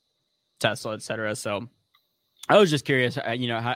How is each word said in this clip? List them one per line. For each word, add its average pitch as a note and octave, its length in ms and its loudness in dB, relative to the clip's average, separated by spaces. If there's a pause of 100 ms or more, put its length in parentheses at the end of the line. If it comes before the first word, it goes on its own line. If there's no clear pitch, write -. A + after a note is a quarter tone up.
(600)
Tesla, A2 340 -2
et G#2+ 80 -10
cetera. A2 340 -4
So G#2+ 320 -6 (800)
I D#3 100 6
was G3+ 120 8
just D3 160 0
curious, B2+ 320 0
uh, - 140 -4
you B2 160 -2
know, A#2 120 -2
how, A#2+ 160 -2